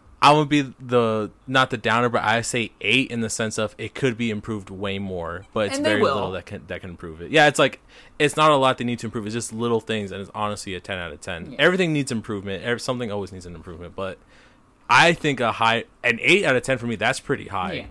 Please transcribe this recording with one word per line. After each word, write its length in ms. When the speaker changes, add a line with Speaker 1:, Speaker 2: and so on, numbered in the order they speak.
Speaker 1:
I 120
would 160
be 300
the, 500
not 240
the 80
downer, 320
but 140
I 180
say 300
eight 300
in 100
the 80
sense 300
of 180
it 160
could 240
be 140
improved 400
way 260
more, 560
but 140
it's 100
Speaker 2:
And 80
they 60
Speaker 1:
very 100
Speaker 2:
will. 140
Speaker 1:
little 160
that 160
can, 200
that 140
can 80
improve 320
it. 80
Yeah, 180
it's 120
like, 200
it's 180
not 140
a 60
lot 240
they 60
need 140
to 80
improve. 200
It's 80
just 180
little 280
things, 300
and 100
it's 120
honestly 400
a 60
ten 180
out 140
of 100
ten. 300
Speaker 2:
Yeah. 80
Speaker 1:
Everything 340
needs 180
improvement. 520
Ev-, 180
something 300
always 200
needs 140
an 80
improvement, 420
but 220
I 220
think 300
a 100
high, 320
an 160
eight 240
out 100
of 80
ten 140
for 100
me, 80
that's 240
pretty 300
high, 240
Speaker 2:
Yeah. 180